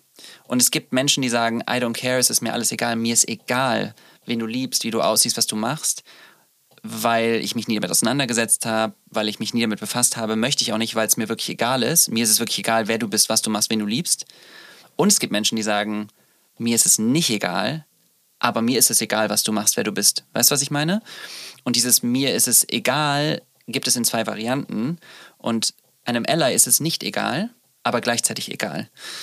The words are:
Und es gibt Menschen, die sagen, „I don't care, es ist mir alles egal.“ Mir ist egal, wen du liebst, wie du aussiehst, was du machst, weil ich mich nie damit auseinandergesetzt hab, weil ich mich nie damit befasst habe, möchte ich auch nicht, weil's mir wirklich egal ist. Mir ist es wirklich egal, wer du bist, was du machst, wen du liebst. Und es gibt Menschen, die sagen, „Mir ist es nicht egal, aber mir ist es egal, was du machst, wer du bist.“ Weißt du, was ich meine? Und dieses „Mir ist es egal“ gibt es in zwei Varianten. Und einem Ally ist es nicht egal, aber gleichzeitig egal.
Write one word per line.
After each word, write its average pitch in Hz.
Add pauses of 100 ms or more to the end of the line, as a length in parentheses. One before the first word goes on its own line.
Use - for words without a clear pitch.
(480)
Und 123
es -
gibt -
Menschen, 139
die 127
sagen, 117
„I -
don't 117
care, 127
es 123
ist 117
mir 120
alles 113
egal.“ 117
Mir 117
ist -
egal, 113 (320)
wen 117
du 113
liebst, 123
wie 113
du 107
aussiehst, 107
was 117
du -
machst, 117 (800)
weil 113
ich -
mich 113
nie 113
damit 101
auseinandergesetzt 117
hab, 110 (100)
weil 107
ich 104
mich 110
nie 117
damit 110
befasst -
habe, 110
möchte 117
ich 113
auch 110
nicht, 113
weil's 113
mir 110
wirklich 113
egal 123
ist. 151
Mir 117
ist 110
es 107
wirklich 113
egal, 113
wer 113
du 113
bist, 104
was 110
du -
machst, 107
wen 113
du 104
liebst. 120 (720)
Und 165
es -
gibt 104
Menschen, 107
die 110
sagen, 104 (500)
„Mir 117
ist 113
es -
nicht 131
egal, 104 (540)
aber 113
mir 120
ist -
es -
egal, 107
was 104
du 110
machst, 107
wer 110
du 107
bist.“ 101
Weißt -
du, -
was 139
ich 143
meine? 160 (640)
Und 120
dieses 120
„Mir 123
ist 123
es 117
egal“ 143 (260)
gibt 120
es 143
in 120
zwei 113
Varianten. 113 (400)
Und 113 (300)
einem 120
Ally 139
ist -
es -
nicht 160
egal, 113 (340)
aber 120
gleichzeitig -
egal. 90 (340)